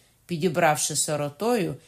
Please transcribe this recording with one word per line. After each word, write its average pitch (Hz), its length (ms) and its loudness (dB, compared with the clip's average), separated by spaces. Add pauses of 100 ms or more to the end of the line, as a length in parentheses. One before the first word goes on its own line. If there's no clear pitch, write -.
(260)
підібравши 160 720 2
сиротою 156 800 -2 (120)